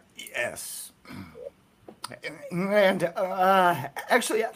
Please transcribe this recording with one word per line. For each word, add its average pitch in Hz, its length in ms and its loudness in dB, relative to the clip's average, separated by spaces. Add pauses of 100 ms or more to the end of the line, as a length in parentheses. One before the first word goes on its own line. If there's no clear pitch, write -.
(160)
yes. - 760 -10 (1600)
And, 190 540 2 (120)
uh, 185 600 4 (340)
actually, 226 340 2
I 220 120 -6